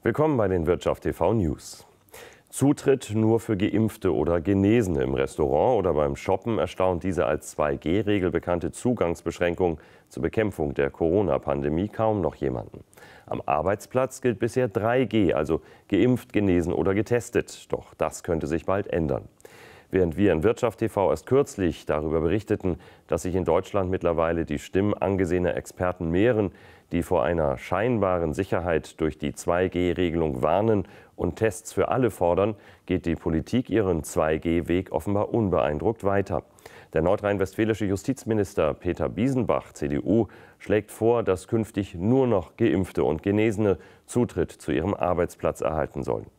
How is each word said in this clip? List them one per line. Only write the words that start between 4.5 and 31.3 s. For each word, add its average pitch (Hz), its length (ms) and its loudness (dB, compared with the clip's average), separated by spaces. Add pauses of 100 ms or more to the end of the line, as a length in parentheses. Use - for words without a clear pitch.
Im 65 100 -2
Restaurant 73 680 2
oder 90 140 0
beim 71 240 0
Shoppen 101 400 -2
erstaunt 90 460 -2
diese 85 240 0
als 73 240 -2
zwei 73 260 -2
G 82 240 0
Regel 98 300 0
bekannte 85 420 -2
Zugangsbeschränkung 87 1040 -2 (300)
zur - 140 -10
Bekämpfung 82 500 -2
der 69 160 0
Corona-Pandemie 78 1000 0
kaum 110 340 -2
noch 73 140 -2
jemanden. 62 460 -6 (440)
Am - 180 -8
Arbeitsplatz 98 760 -2
gilt 120 160 0
bisher 123 300 0
drei 117 360 0
G, 98 300 2
also 76 260 0 (280)
geimpft, 117 440 2
genesen 90 400 2
oder 95 220 0
getestet. - 760 -2
Doch - 220 -8
das - 300 -4
könnte 80 240 -2
sich 78 180 -2
bald 98 220 -2
ändern. 65 420 -2 (600)
Während 87 260 2
wir 98 160 4
in 78 120 0
Wirtschaft 117 340 2
T 113 100 0
V 95 220 2
erst - 160 -2
kürzlich 113 580 0
darüber 78 380 0
berichteten, 90 560 -2 (280)
dass 87 160 -2
sich 87 120 -6
in 90 100 0
Deutschland 92 460 0
mittlerweile 82 560 0
die 71 140 -6
Stimmen 101 340 0
angesehener 90 640 0
Experten 90 520 -4
mehren, 104 420 2 (400)
die 82 120 0
vor 85 180 0
einer 76 340 0
scheinbaren 92 800 -2
Sicherheit 90 680 -2
durch 78 160 -2
die 71 160 -6
zwei 87 360 0
G 87 240 0
Regelung 80 500 0
warnen 98 460 2 (260)
und 87 220 -4